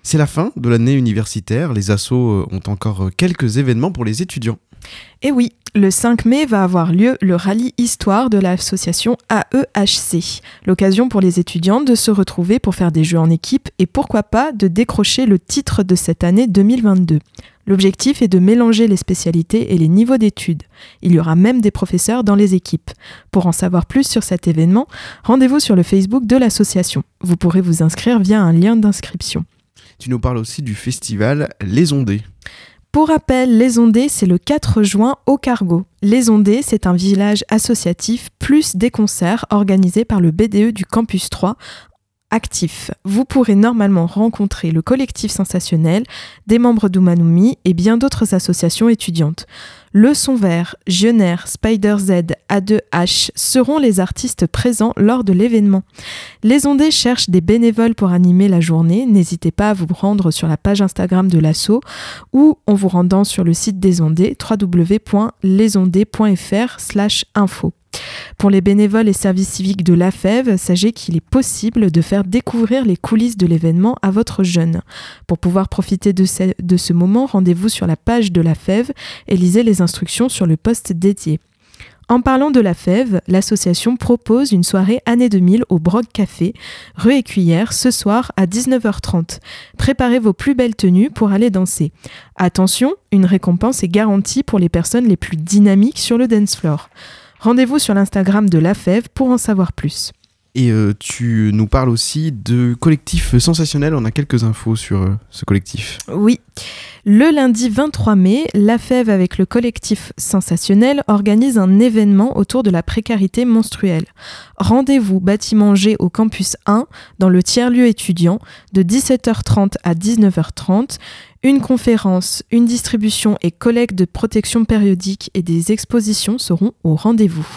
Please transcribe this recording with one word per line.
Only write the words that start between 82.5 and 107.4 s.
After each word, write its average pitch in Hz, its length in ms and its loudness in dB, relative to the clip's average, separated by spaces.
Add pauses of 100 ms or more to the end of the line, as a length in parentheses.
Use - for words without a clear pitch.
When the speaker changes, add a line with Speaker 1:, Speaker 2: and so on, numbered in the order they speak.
Speaker 2:
de 254 100 4
l'afev, 190 680 0
l'association 196 720 0
propose 240 540 0
une 180 120 2
soirée 196 400 0
année 240 240 2
deux 202 100 2
mille 185 300 4
au 180 100 0
Broc 180 360 0
Café, 190 400 -4 (420)
rue 262 200 2
Écuyère, 185 580 0
ce - 160 0
soir 226 460 -2
à 190 100 2
dix-neuf 240 400 -2
heures 202 160 -2
trente. - 380 -4 (360)
Préparez 254 420 0
vos 220 140 2
plus 269 220 -2
belles 240 220 0
tenues 190 340 2
pour 208 200 0
aller 214 200 2
danser. 185 420 -2 (440)
Attention, 190 580 0 (180)
une 190 140 4
récompense 185 560 0
est 185 60 -4
garantie 208 540 0
pour - 160 -2
les 175 120 2
personnes 233 360 -2
les 196 120 2
plus - 180 -8
dynamiques 202 640 2
sur - 180 -2
le 247 100 2
dance 208 300 0
floor. 151 320 -6 (520)
Rendez-vous 254 400 2
sur - 120 -2
l'Instagram 196 560 0
de 170 100 4
l'afev 190 540 0
pour 262 180 -2
en 247 60 2
savoir 190 360 -2
plus. - 400 -8 (420)
Speaker 1:
Et, 127 160 2
euh, 107 260 0
tu 113 580 -2
nous 107 120 2
parles 131 220 0
aussi 151 420 -2
de 120 480 -2
collectif - 600 0
Sensationnel. 156 560 0
On 123 100 -2
a 113 60 -2
quelques 127 340 -2
infos 113 320 -2
sur, 101 240 -4
euh, 92 80 0 (220)
ce - 160 -12
collectif. - 520 -8 (140)
Speaker 2:
Oui. 208 280 0 (640)
Le 262 280 6
lundi 247 360 2